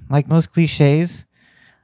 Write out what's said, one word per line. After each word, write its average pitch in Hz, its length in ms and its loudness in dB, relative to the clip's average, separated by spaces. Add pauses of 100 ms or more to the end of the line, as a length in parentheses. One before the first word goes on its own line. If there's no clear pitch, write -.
(100)
Like 139 180 0
most 160 240 0
cliches 156 720 0 (600)